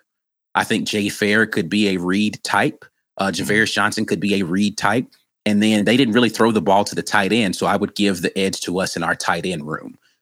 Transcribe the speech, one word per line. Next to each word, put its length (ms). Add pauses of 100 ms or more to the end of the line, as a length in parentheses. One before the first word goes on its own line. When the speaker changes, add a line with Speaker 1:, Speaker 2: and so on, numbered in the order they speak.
(540)
Speaker 1:
I 100
think 240
Jay 220
Fair 360
could 220
be 220
a 80
Reed 460
type. 400 (340)
Uh, 120
Speaker 2:
Mm-hmm. 120 (100)
Speaker 1:
Javarius 200
Johnson 340
could 140
be 200
a 40
Reed 340
type. 280 (400)
And 160
then 220
they 140
didn't 160
really 160
throw 220
the 100
ball 220
to 100
the 80
tight 300
end, 220
so 120
I 100
would 180
give 280
the 160
edge 240
to 180
us 160
in 60
our 120
tight 300
end 240
room. 300 (240)